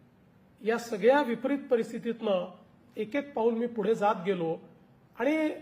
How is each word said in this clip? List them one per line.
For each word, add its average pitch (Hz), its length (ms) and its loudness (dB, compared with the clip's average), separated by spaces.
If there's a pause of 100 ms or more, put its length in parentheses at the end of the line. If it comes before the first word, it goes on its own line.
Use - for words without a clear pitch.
(600)
या 226 160 0
सगळ्या 233 440 4
विपरीत 269 380 -2 (120)
परिस्थितीतनं 220 800 -2 (480)
एक 214 180 -6
एक 277 180 -4
पाऊल 233 200 2
मी 233 140 -2
पुढे 220 280 0
जात 202 200 2 (100)
गेलो 175 320 0 (640)
आणि 311 300 2 (120)